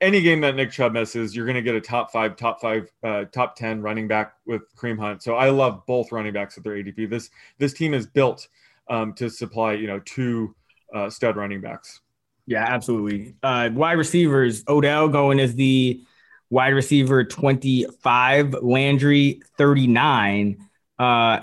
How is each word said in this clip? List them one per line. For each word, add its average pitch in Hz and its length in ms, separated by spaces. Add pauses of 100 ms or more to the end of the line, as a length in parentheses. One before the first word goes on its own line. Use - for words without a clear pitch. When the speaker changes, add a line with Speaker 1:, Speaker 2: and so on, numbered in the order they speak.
Speaker 1:
any 196 200
game 165 200
that 139 160
Nick 135 160
Chubb 120 220
misses, 113 420
you're 117 100
gonna 127 160
get 117 140
a 107 40
top 120 300
five, 110 240
top 117 260
five, 110 300 (140)
uh, 104 220
top - 280
ten 113 280
running 110 260
back 107 240 (140)
with 113 160 (120)
Kareem 117 240
Hunt. 104 240
So 117 140
I 131 140
love 131 360
both 123 240
running 107 220
backs 101 260
at 90 60
their 104 100
A 101 80
D 98 80
P. 110 160
This, 110 240 (280)
this 139 140
team 156 220
is 117 100
built, 127 440 (400)
um, 110 260
to 120 160
supply, 110 440
you 107 120
know, 101 140
two, 117 560 (360)
uh, 104 160
stud 110 280
running 101 240
backs. - 400 (460)
Speaker 2:
Yeah, 113 200
absolutely. 113 800
Uh, 123 280
wide 156 200
receivers, 143 760
Odell 147 420
going 139 300
as 127 160
the 131 480 (480)
wide 127 240
receiver 135 480
twenty-five, 131 1400
Landry 139 800 (160)
thirty-nine. 120 1120 (320)
Uh, 117 440